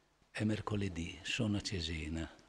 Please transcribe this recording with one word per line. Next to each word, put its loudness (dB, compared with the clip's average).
È 0
mercoledì, 0
sono 2
a 0
Cesena, -2